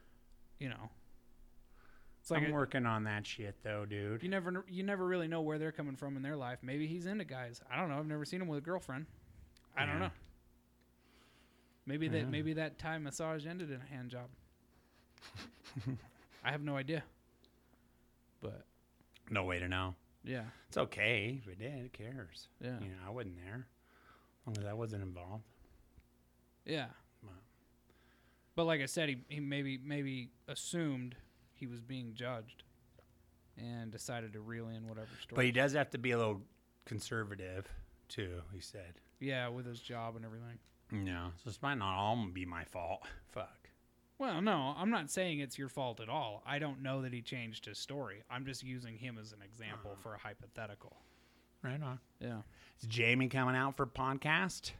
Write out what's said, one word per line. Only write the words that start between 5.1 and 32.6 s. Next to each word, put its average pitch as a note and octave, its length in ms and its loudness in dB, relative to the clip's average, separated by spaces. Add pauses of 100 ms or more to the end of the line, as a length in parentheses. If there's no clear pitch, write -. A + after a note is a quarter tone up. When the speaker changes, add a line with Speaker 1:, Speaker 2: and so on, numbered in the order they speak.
Speaker 1:
know E3 140 2
where D3+ 180 2
they're D#3 140 0
coming C#3+ 240 -2
from C#3 180 -4
in C3 60 -2
their D3 160 0
life. B2 240 -2
Maybe C#3+ 260 0
he's E3+ 180 -2
into G3 200 0
guys. B2+ 440 -6
I B2 60 0
don't E3+ 140 2
know. C#3+ 100 2
I've D#3 80 0
never D3+ 160 0
seen F3+ 180 0
him F3+ 60 0
with D3+ 120 2
a - 20 -2
girlfriend. D#3+ 460 -2 (680)
I C3+ 100 4
don't D3 100 4
Speaker 2:
Yeah. D#3+ 120 4
Speaker 1:
know. F#3 40 -4 (1700)
Maybe D3+ 220 2
that, D#3+ 120 4
Speaker 2:
Yeah. B2+ 80 4
Speaker 1:
maybe D#3 260 2
that D#3 260 0
Thai D#3+ 200 -2
massage D#3 460 -2
ended E3+ 240 -4
in C3 120 -6
a C3 120 -12
hand B2 160 -6
job. B2 200 -6 (1500)
Speaker 2:
<laughs> C3 120 -6 (560)
Speaker 1:
I B2 80 2
have D3 100 0
no C#3+ 160 0
idea. C#3 260 0 (1400)
But - 240 -8 (640)
Speaker 2:
No G2+ 160 4
way F2+ 140 2
to F2+ 80 0
know. F#2 280 2 (300)
Speaker 1:
Yeah. A#2+ 180 -2 (240)
Speaker 2:
It's - 100 -6
okay A2+ 640 4
if G2 80 -12
it F2+ 100 -10
did. B2 220 -6
Who B2 80 -8
cares? A2 580 -10 (140)
Speaker 1:
Yeah. B2 180 -4
Speaker 2:
You G#2 100 -4
know, F#2 60 -8 (120)
I - 20 -4
wasn't G#2 340 -4
there. A2 240 -8 (760)
As - 60 -20
long A2 100 0
as G2+ 120 -2
I G2+ 40 0
wasn't G#2+ 300 -2
involved. F#2 400 -6 (1200)
Speaker 1:
Yeah. C#3+ 220 -2 (360)
Speaker 2:
But G2+ 80 -14 (1200)
Speaker 1:
But E3 100 6
like D#3+ 160 6
I C3+ 40 2
said, D3+ 240 2
he, C3 80 2 (120)
he D3 100 -4
maybe, C#3 440 0
maybe C3+ 460 -2 (180)
assumed C#3 680 0 (380)
he - 140 -8
was A#2+ 140 -8
being A#2+ 340 -6
judged A#2+ 480 -4 (960)